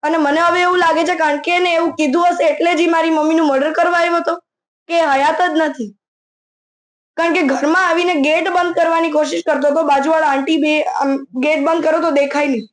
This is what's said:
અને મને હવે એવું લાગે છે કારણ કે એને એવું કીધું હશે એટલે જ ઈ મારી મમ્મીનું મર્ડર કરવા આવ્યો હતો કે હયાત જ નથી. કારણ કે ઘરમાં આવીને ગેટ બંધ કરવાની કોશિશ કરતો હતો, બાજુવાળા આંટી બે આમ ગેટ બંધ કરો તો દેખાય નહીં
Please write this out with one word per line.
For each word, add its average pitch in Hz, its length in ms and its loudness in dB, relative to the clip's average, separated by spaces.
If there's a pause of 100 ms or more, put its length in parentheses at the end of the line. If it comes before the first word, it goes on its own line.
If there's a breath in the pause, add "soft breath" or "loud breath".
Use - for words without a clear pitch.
અને 302 140 0
મને 302 240 2
હવે 349 200 2
એવું 359 180 2
લાગે 330 260 2
છે 349 120 -2
કારણ 294 300 -2
કે 349 120 0
એને 359 160 0
એવું 330 200 0
કીધું 311 360 0
હશે 349 160 -2
એટલે 330 280 0
જ 311 60 0
ઈ 349 60 2
મારી 330 240 0
મમ્મીનું 320 360 2
મર્ડર 285 260 0
કરવા 339 280 2
આવ્યો 339 200 0
હતો 339 140 -4 (540)
કે 339 120 0
હયાત 294 420 2
જ 320 200 0
નથી. 254 280 -4 (1300)
કારણ 330 180 0
કે 359 80 0
ઘરમાં 294 460 0
આવીને 349 260 0
ગેટ 311 340 0
બંધ 349 280 -2
કરવાની 330 340 0
કોશિશ 302 360 -2
કરતો 294 240 0
હતો, 320 120 0
બાજુવાળા 294 500 0
આંટી 277 300 -2
બે 302 100 0 (100)
આમ 277 300 -2 (300)
ગેટ 302 240 0
બંધ 330 200 0
કરો 320 140 0
તો 330 100 -2
દેખાય 285 440 0
નહીં 220 180 -6